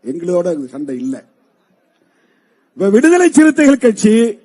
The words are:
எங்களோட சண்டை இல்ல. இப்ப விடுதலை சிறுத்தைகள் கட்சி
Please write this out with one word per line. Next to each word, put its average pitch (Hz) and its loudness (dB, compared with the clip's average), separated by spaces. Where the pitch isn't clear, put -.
எங்களோட 175 -6
சண்டை 139 -12
இல்ல. 131 -10
இப்ப 196 -4
விடுதலை 320 2
சிறுத்தைகள் 294 2
கட்சி 220 0